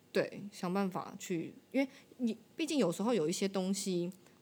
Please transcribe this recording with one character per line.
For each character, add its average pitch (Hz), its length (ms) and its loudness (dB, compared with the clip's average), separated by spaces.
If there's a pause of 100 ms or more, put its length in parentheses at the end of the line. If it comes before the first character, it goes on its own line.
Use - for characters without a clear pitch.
(120)
对， - 400 0
想 175 200 -4
办 196 180 2
法 - 300 -6
去， 160 340 -4 (180)
因 262 100 4
为 277 60 2 (300)
你， 226 200 0 (180)
毕 320 100 -2
竟 311 120 0
有 180 140 6
时 165 100 -4
候 233 120 2
有 156 140 4
一 170 40 2
些 196 160 0
东 190 260 0
西， 180 380 0 (300)